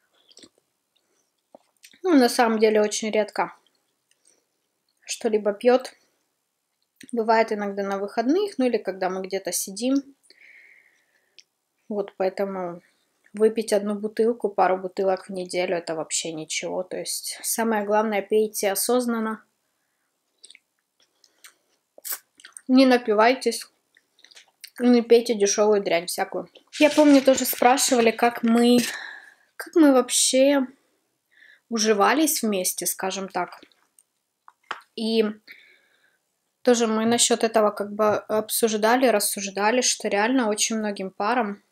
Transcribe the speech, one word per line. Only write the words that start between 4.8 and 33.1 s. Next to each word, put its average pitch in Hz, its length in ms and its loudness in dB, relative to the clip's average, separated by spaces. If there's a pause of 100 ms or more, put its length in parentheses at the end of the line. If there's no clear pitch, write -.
что-либо 214 480 -2
пьёт. 247 400 0 (1160)
Бывает 226 400 0
иногда 202 320 -6
на 196 160 -4
выходных, 262 580 -2
ну 262 80 0
или 233 120 0
когда 185 320 -4
мы 190 120 -6
где-то 190 300 -6
сидим. 240 640 -4 (1700)
Вот, 208 300 -8
поэтому 190 640 -6 (520)
выпить 220 400 0
одну 208 220 -2
бутылку, 220 540 -2
пару 185 280 0
бутылок 190 520 -4
в - 20 -16
неделю — 180 440 -4
это 170 200 -6
вообще 160 360 -8
ничего. 170 520 -8
То - 140 -12
есть - 460 -10
самое 220 420 -2
главное — 208 360 0
пейте 214 500 -2
осознанно. 226 720 -2 (3250)
Не 262 200 6
напивайтесь, 240 800 0 (1120)
не 247 220 4
пейте 233 340 2
дешёвую 202 480 2
дрянь 175 240 -2
всякую. 185 420 -8 (300)
Я 294 100 6
помню, 294 320 6
тоже 262 240 2
спрашивали, 247 680 4
как 233 300 -2
мы, 240 380 4 (760)
как - 200 -16
мы 302 180 8
вообще 262 720 2 (1040)
уживались 220 720 2
вместе, 190 440 -4
скажем 190 440 -6